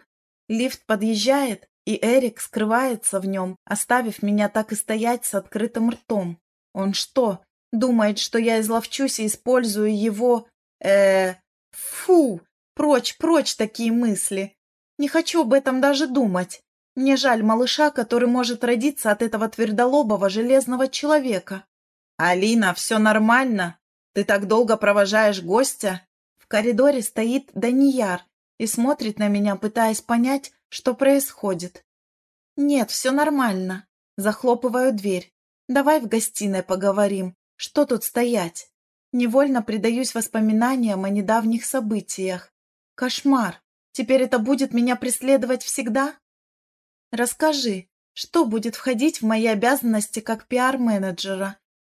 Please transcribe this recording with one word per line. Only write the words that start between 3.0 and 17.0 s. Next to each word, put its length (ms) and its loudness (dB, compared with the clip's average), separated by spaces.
в 60 -6
нём, 280 -4
оставив 560 -2
меня 280 0
так 240 -4
и 20 -4
стоять 500 -4
с 100 -6
открытым 560 -2
ртом. 500 -6
Он 180 -2
что, 520 -2
думает, 480 2
что 180 -4
я 240 2
изловчусь 600 -2
и 60 -2
использую 680 0
его, 520 0
э, 500 4
фу, 720 2
прочь, 420 0
прочь 380 2
такие 380 -4
мысли. 640 -2
Не 80 0
хочу 320 0
об 140 2
этом 260 0
даже 260 2
думать. 560 -2
Мне 220 2